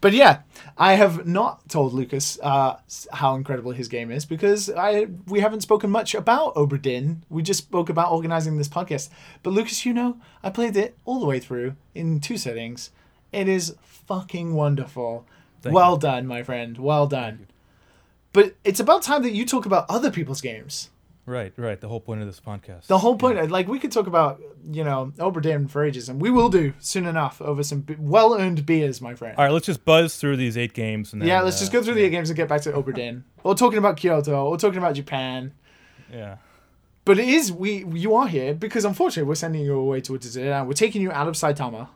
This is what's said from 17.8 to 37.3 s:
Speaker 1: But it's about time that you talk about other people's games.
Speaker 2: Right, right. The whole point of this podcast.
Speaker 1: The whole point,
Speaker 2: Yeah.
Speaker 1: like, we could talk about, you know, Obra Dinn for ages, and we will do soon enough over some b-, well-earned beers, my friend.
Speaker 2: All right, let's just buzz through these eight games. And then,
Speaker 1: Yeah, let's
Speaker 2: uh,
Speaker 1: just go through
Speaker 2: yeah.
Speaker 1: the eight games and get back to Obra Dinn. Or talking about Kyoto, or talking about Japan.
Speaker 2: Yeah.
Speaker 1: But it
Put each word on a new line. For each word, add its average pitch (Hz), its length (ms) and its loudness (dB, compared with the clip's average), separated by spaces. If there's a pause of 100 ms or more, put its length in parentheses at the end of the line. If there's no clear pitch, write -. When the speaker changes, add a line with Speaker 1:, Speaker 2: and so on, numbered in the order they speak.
Speaker 1:
But 196 220 6 (100)
it's 196 160 0
about 302 220 4
time 285 200 0
that 247 80 0
you 214 140 -2
talk 247 200 -2
about 196 240 2
other 240 220 0
people's 135 300 -6
games. 123 480 -10 (360)
Speaker 2:
Right, 120 300 -8
right. 113 240 -6
The 110 80 -14
whole 113 140 -8
point 110 180 -8
of 104 80 -8
this 95 140 -16
podcast. 98 460 -16
Speaker 1:
The 190 100 6
whole 226 180 4
point, 240 220 2
Speaker 2:
Yeah. 165 60 0
Speaker 1:
like, 180 260 -2
we 262 100 -4
could 262 140 -6
talk 208 140 0
about, 160 340 2 (280)
you 156 140 -6
know, 135 360 -4
Obra 170 220 -2
Dinn 147 280 0
for 147 160 -2
ages, 127 240 -4
and 131 100 -8
we 190 100 0
will 247 200 4
do 165 300 2
soon - 260 -4
enough 165 360 -4
over 147 220 -2
some 143 160 -4
b-, 147 180 -10
well-earned 185 680 4
beers, 151 340 2
my 120 160 -12
friend. 113 220 -10
Speaker 2:
All 143 80 6
right, 143 80 4
let's 160 140 0
just 127 180 -6
buzz 160 320 4
through 143 180 -2
these 123 220 -2
eight 120 160 -4
games. 110 400 -6
And 107 80 -6
then, 165 80 2
Speaker 1:
Yeah, 185 120 4
let's 185 160 0
Speaker 2:
uh, - 20 -4
Speaker 1:
just 196 120 -4
go 240 100 4
through 226 120 0
Speaker 2:
yeah. 220 80 0
Speaker 1:
the 196 60 6
eight - 20 4
games 165 200 -2
and 160 60 -4
get 156 140 -2
back 147 140 2
to 147 100 -4
Obra 139 200 -2
Dinn. 123 300 -8 (220)
Or 196 100 4
talking 226 220 4
about 190 180 2
Kyoto, 147 520 0
or 165 100 -2
talking 170 220 0
about 170 160 0
Japan. 131 580 -8 (580)
Speaker 2:
Yeah. 104 260 -12 (680)
Speaker 1:
But 196 140 6
it 247 100 0